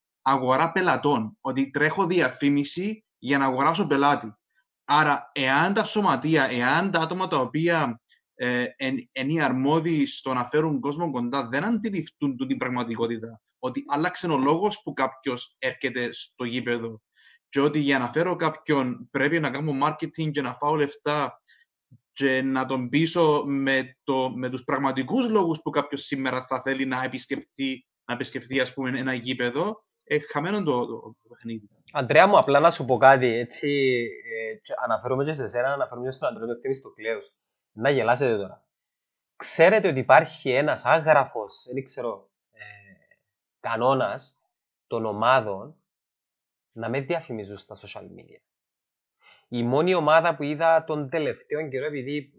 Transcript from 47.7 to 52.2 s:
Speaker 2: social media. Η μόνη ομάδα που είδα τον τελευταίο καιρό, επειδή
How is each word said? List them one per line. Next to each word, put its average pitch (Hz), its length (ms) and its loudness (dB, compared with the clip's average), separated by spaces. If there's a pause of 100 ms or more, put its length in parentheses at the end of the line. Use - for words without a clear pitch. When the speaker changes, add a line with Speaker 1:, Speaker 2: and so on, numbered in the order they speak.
Speaker 2:
social 98 280 -16
media. 92 360 -20 (1080)
Η 120 140 -2
μόνη 151 320 2
ομάδα 160 420 4
που 147 60 -8
είδα 160 420 2
τον 147 240 -4
τελευταίο 151 600 -4
καιρό, 131 160 -6
επειδή 143 540 -8